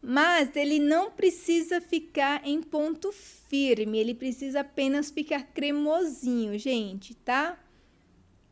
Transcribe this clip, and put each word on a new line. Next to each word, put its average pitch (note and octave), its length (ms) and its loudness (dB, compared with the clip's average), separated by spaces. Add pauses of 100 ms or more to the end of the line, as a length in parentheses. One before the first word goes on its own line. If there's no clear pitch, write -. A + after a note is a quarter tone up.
Mas C#4+ 540 2
ele D4 240 2
não D#4+ 320 4
precisa E4+ 680 2
ficar D4 680 -2
em D4 140 0
ponto D#4+ 500 -2
firme, A#3 840 0
ele A3 160 0
precisa C4 480 -4
apenas C#4+ 480 -2
ficar D4 340 -4
cremosinho, C#4+ 1120 -2
gente, G#3+ 580 -4
tá? D4+ 440 -2 (920)